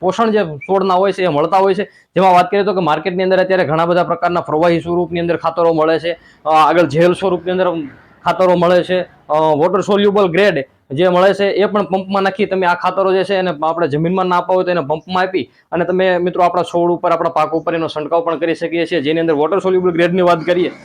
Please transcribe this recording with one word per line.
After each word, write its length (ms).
પોષણ 300
જે 80
છોડના 560
હોય 180
છે 120
એ 40
મળતા 280
હોય 180
છે. 100
જેમાં 480
વાત 180
કરીએ 140
તો 100
કે 60
માર્કેટની 420
અંદર 160
અત્યારે 260
ઘણા 220
બધા 180
પ્રકારના 360
પ્રવાહી 400
સ્વરૂપની 400
અંદર 160
ખાતરો 360
મળે 260
છે, 140
અ, 380
આગળ 360
જેલ 260
સ્વરૂપની 400
અંદર 200
ખાતરો 320
મળે 280
છે, 180
અ, 360
વોટર 240
સોલ્યુબલ 480
ગ્રેડ 360
જે 180
મળે 260
છે, 100
એ 220
પણ 160
પંપમાં 400
નાખી 240
તમે 200
આ 80
ખાતરો 380
જે 120
છે 100
એને 160
આપણે 260
જમીનમાં 380
ના 100
આપવા 180
હોય 100
તો 60
એને 100
પંપમાં 420
આપી 280
અને 120
તમે, 340
મિત્રો, 240
આપણા 200
છોડ 280
ઉપર, 200
આપણા 200
પાક 240
ઉપર 200
એનો 140
છંટકાવ 320
પણ 180
કરી 160
શકીએ 320
છીએ. 140
જેની 200
અંદર 140
વોટર 240
સોલ્યુબલ 320
ગ્રેડની 320
વાત 180
કરીએ 280